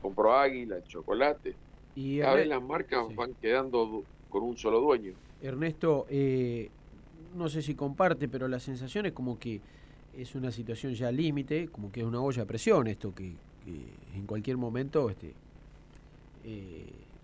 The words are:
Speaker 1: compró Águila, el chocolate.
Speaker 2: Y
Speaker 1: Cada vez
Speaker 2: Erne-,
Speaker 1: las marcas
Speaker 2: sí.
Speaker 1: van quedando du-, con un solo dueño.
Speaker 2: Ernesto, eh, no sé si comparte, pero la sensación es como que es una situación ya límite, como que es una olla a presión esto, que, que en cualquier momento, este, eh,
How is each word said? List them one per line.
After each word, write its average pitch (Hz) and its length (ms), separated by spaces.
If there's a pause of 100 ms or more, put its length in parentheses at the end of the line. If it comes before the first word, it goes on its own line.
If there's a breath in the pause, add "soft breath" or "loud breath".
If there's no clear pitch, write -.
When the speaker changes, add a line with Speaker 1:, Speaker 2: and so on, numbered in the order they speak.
Speaker 1:
compró 107 300
Águila, 127 440
el 90 60
chocolate. 113 720 (400)
Speaker 2:
Y 139 240
Speaker 1:
Cada 135 160
vez 156 100
Speaker 2:
Erne-, 156 40
Speaker 1:
las 135 120
marcas 131 460
Speaker 2:
sí. 110 80
Speaker 1:
van 120 260
quedando 123 440
du-, 107 200 (240)
con 101 140
un 120 120
solo 113 240
dueño. 120 340 (280)
Speaker 2:
Ernesto, 151 720
eh, 127 580 (680)
no 170 140
sé 147 140
si 147 100
comparte, 143 540
pero 127 200
la 127 120
sensación 131 480
es 165 60
como 123 260
que 110 200 (560 loud breath)
es 127 200
una 131 160
situación 113 420
ya 120 180
límite, 151 580
como 104 220
que 117 100
es 113 40
una 117 160
olla 127 220
a - 20
presión 117 420
esto, 101 280
que, 92 180 (300)
que 80 540
en 98 80
cualquier 107 320
momento, 127 520
este, 82 240 (1120)
eh, 95 420 (380)